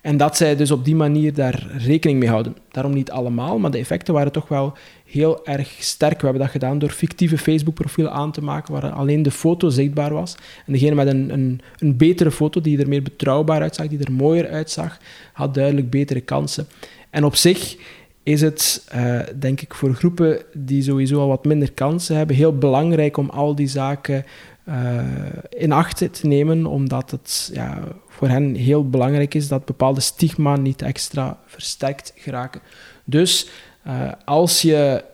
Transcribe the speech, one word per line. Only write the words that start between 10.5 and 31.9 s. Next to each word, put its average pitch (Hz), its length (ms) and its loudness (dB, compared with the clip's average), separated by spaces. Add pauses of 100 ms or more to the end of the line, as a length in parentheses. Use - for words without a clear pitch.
En 139 60 -4
degene 139 220 4
met 143 120 4
een, 135 260 0
een, 131 280 -2 (180)
een 143 180 2
betere 160 340 6
foto, 156 300 0
die 156 180 2
er 139 100 0
meer 143 140 0
betrouwbaar 147 580 0
uitzag, 156 260 -4
die 147 180 -4
er 131 80 -4
mooier 156 360 2
uitzag, 160 500 -8 (340)
had 143 220 -4
duidelijk 139 360 2
betere 139 300 0
kansen. 143 460 -4 (440)
En 151 140 0
op 147 120 2
zich - 400 2 (460)
is 147 180 2
het, - 480 0
eh, 123 320 -2 (180)
denk 135 220 -2
ik, - 140 -16
voor 135 200 0
groepen 170 440 0 (160)
die 139 280 -2
sowieso 135 380 0
al 139 80 2
wat 131 160 0
minder 147 280 2
kansen 160 440 -2
hebben, 151 200 0
heel 147 220 4
belangrijk 147 580 2
om 139 140 -2
al 147 240 0
die 143 140 0
zaken, 135 560 -4 (400)
eh, 123 400 -2 (440)
in - 240 0
acht 160 240 0
te 180 300 -4
nemen, 156 400 2
omdat 135 440 -4
het, - 420 -8
ja, - 300 -8 (260)
voor - 200 -2
hen 131 260 2
heel 139 340 2
belangrijk 139 460 0
is 147 140 -2
dat 139 160 -4
bepaalde 135 360 0
stigma 147 560 0
niet 135 260 -2
extra - 640 -6
versterkt - 680 -8